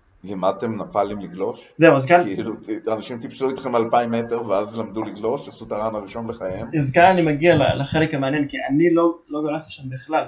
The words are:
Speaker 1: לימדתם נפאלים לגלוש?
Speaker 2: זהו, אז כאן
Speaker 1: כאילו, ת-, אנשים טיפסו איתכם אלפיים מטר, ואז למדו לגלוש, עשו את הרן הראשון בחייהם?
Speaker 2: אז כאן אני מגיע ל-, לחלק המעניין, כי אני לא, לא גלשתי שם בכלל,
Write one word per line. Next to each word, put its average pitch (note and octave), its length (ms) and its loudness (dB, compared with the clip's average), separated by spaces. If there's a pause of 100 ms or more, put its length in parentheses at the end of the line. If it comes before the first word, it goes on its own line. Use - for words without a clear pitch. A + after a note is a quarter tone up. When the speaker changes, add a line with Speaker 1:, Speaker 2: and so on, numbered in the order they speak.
(240)
Speaker 1:
לימדתם G2 580 -2
נפאלים G2+ 400 -2
לגלוש? F#2 560 -6
Speaker 2:
זהו, D#3 180 10
אז C3 100 0
כאן F3 180 6
Speaker 1:
כאילו, G#2 320 -4
ת-, - 320 -8
אנשים A2 320 -4
טיפסו C3 300 -4
איתכם C3 260 -4
אלפיים A#2 360 2
מטר, A#2 360 -2
ואז G#2 300 -2
למדו A2 260 -6
לגלוש, A2 440 -4
עשו - 180 -16
את A2+ 60 -12
הרן A2 240 -4
הראשון A2 320 -8
בחייהם? G2+ 400 -6 (120)
Speaker 2:
אז C3 120 0
כאן E3+ 120 4
אני F#3 180 4
מגיע D#3 340 4
ל-, C3+ 260 2
לחלק D#3 320 0
המעניין, C#3 340 -2
כי C#3 100 -10 (120)
אני E3 240 4
לא, E3+ 220 4 (140)
לא D3 120 -4
גלשתי D3+ 300 -6
שם C3+ 180 -12
בכלל, C#3 380 -4